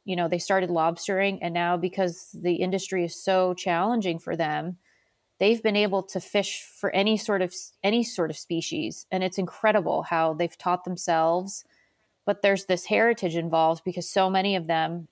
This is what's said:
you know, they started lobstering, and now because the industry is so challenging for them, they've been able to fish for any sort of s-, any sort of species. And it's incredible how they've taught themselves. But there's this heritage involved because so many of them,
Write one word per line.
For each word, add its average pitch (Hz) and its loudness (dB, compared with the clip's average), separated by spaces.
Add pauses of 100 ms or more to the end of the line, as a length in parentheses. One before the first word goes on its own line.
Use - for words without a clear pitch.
you 180 -4
know, 175 0
they 175 0
started 185 2
lobstering, 180 0
and 170 -4
now 175 0
because 175 -2
the 175 0
industry 185 -2
is 165 -4
so 185 2
challenging 185 0
for 165 -6
them, 160 -2 (600)
they've 220 4
been 214 2
able 202 2
to - -6
fish - -2
for - -4
any 208 2
sort 196 0
of 180 0
s-, - -10 (100)
any 226 2
sort 165 -2
of 151 -8
species. - -6
And 185 0
it's 185 -4
incredible 175 0
how 160 2
they've 165 -4
taught 180 -2
themselves. 175 0 (600)
But 202 0
there's 196 2
this 180 0
heritage 208 2
involved 165 2
because 175 -4
so 190 2
many 190 2
of 165 -2
them, 160 -2